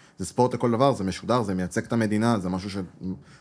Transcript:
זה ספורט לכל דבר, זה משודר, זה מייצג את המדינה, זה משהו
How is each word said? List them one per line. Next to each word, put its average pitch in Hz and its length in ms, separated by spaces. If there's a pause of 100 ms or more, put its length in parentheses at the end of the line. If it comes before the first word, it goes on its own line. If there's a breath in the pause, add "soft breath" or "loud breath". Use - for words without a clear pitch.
(180 soft breath)
זה 92 80
ספורט 123 280
לכל 120 180
דבר, 131 200
זה 98 120
משודר, 95 400
זה 98 100
מייצג 92 320
את - 80
המדינה, 110 460
זה 90 100
משהו 95 200 (720 soft breath)